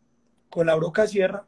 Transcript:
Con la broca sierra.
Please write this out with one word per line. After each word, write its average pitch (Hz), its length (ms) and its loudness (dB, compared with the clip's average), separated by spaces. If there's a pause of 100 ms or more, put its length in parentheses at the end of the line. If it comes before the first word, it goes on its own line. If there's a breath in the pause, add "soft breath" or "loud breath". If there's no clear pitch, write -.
(480)
Con 170 180 0
la 160 100 2
broca 175 300 0
sierra. 196 420 -2